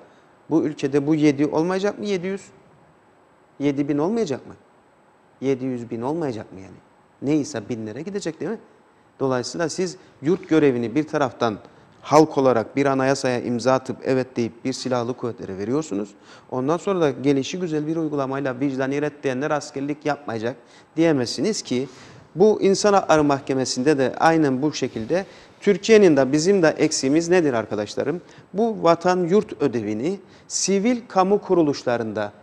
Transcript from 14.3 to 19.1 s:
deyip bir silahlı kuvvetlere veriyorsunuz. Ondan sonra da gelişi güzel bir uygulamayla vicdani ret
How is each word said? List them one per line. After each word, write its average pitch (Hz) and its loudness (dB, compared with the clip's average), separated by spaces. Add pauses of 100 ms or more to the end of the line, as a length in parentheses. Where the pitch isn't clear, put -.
deyip 117 -4
bir 131 -4
silahlı 123 -4
kuvvetlere 110 -8
veriyorsunuz. 143 -4 (420)
Ondan 131 -2
sonra 185 -2
da 151 4
gelişi 135 -2
güzel 156 -4
bir 160 -4
uygulamayla 139 -4
vicdani 139 -2
ret 147 -6